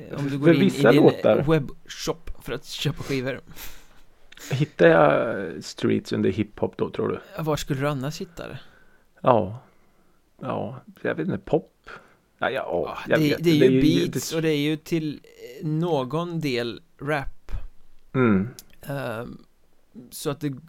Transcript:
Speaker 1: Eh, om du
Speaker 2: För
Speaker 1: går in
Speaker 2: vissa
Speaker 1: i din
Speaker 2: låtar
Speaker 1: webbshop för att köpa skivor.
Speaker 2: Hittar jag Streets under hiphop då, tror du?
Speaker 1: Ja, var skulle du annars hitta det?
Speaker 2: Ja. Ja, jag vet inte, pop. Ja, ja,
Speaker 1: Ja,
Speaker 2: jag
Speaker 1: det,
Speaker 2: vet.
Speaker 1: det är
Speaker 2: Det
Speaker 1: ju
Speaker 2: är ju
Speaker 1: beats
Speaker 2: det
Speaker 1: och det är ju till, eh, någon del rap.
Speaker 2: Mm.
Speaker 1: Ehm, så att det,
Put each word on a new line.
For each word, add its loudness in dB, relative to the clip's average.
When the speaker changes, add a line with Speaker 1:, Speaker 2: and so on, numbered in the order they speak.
Speaker 1:
Eh, -8
om -4
du -4
Speaker 2:
För -4
Speaker 1:
går 6
in 4
Speaker 2:
vissa 4
Speaker 1:
i 8
din 8
Speaker 2:
låtar 6
Speaker 1:
webbshop -4
för -8
att -10
köpa -6
skivor. -4
Speaker 2:
Hittar 2
jag 2
Streets -2
under 0
hiphop -4
då, -4
tror -4
du? -4
Speaker 1:
Ja, -8
var -2
skulle -6
du -2
annars -6
hitta -12
det? -14
Speaker 2:
Ja. 2
Ja, -8
jag -2
vet -6
inte, -4
pop. -4
Ja, 0
ja, -4
Speaker 1:
Ja, -8
Speaker 2:
jag 4
Speaker 1:
det, 4
Speaker 2:
vet. -2
Speaker 1:
det 6
är 6
Speaker 2:
Det 8
Speaker 1:
ju 6
Speaker 2:
är 4
ju 6
Speaker 1:
beats -4
Speaker 2:
det -4
Speaker 1:
och -2
det 2
är 2
ju 0
till, -4
eh, -6
någon -2
del -2
rap. -6
Speaker 2:
Mm. 4
Speaker 1:
Ehm, -8
så -8
att -6
det, -4